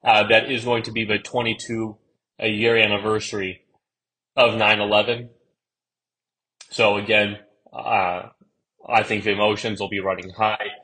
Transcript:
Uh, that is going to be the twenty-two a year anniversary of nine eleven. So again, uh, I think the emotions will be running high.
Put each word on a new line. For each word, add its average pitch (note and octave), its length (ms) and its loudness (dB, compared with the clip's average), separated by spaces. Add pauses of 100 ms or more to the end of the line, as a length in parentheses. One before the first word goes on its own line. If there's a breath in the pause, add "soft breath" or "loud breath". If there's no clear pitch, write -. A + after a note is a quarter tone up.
Uh, G#2+ 260 4
that A2+ 220 4
is A#2+ 140 -4
going A#2+ 200 0
to A2+ 80 -8
be A2+ 120 -4
the G#2+ 140 -2
twenty-two A2+ 800 -4 (420)
a - 80 -2
year A2+ 300 2
anniversary G#2 880 -2 (720)
of A#2+ 200 4
nine G#2+ 240 2
eleven. G#2 500 0 (1400)
So G#2 280 2
again, G#2 420 0 (340)
uh, F2+ 560 -2 (580)
I A#2 160 2
think G#2 200 -4
the G#2+ 80 0
emotions G#2 500 0
will G2 80 -6
be G2+ 100 -4
running F#2 300 -4
high. G#2+ 380 -2 (160)